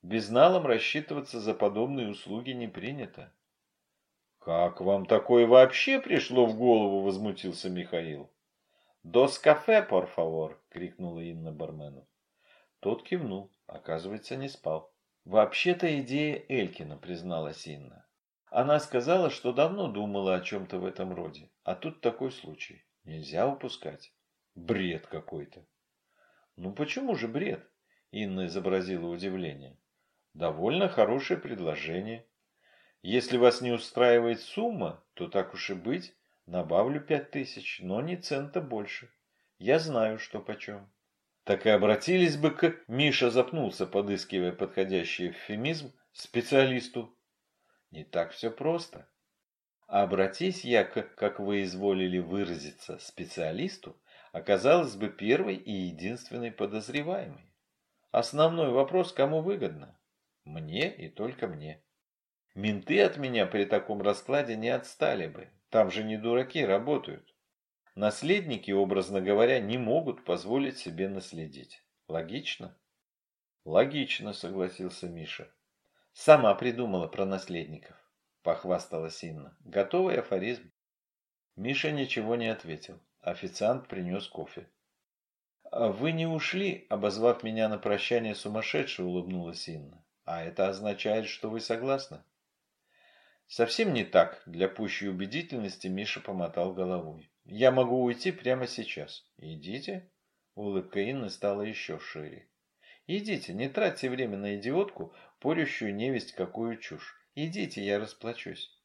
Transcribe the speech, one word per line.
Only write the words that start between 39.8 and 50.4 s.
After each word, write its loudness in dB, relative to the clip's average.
что -10
почем». -12
«Так 0
и 8
обратились 6
бы 4
к», 2
Миша 4
запнулся, 0
подыскивая 0
подходящий -2
эвфемизм, -6
«специалисту». 0
«Не -14
так -2
все -4
просто. -4
Обратись 2